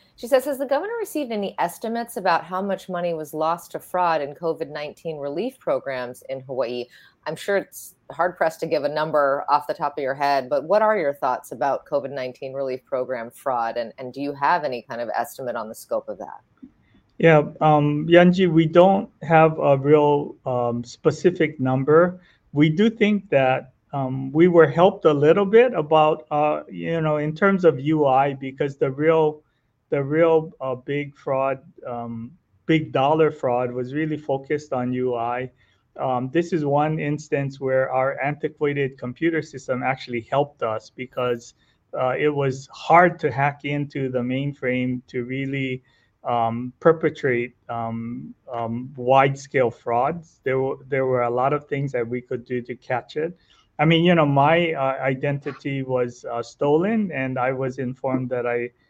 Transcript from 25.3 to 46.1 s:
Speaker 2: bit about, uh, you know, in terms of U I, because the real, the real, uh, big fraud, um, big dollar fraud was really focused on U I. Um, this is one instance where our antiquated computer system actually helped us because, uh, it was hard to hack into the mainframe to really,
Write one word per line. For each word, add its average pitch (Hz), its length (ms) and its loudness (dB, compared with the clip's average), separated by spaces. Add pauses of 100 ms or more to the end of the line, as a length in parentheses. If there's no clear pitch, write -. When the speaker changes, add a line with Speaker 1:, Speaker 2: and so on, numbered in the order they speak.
Speaker 2:
bit 233 280 4
about, 156 580 2
uh, 151 380 0
you 170 320 -4
know, 156 160 0
in 151 180 -4
terms 196 300 2
of 151 120 6
U 147 280 2
I, 135 300 4
because 135 420 -6
the 139 120 0
real, 151 540 2 (460)
the 143 120 0
real, 160 600 2
uh, 131 140 -4
big 143 420 -8
fraud, 135 420 -2 (260)
um, 120 460 -10 (340)
big 156 280 0
dollar 151 380 2
fraud 127 420 -2
was 127 200 -8
really 156 220 -4
focused 143 560 -6
on 127 220 -2
U 127 220 -2
I. 120 360 -4 (480)
Um, 131 320 -2
this 175 220 -2
is 156 100 -2
one 147 360 0
instance 147 600 -4
where 131 320 0
our 131 320 -2
antiquated 143 720 -4
computer 156 440 -4
system 131 420 -8
actually 127 380 -4
helped 139 420 -2
us 110 260 -6
because, 123 640 -6 (400)
uh, 127 240 -2
it 151 160 0
was 139 380 -4
hard 170 480 4
to 151 100 -2
hack 139 360 -2
into 143 420 -4
the 127 120 -4
mainframe 127 880 -4
to 123 180 -8
really, 131 580 -6 (420)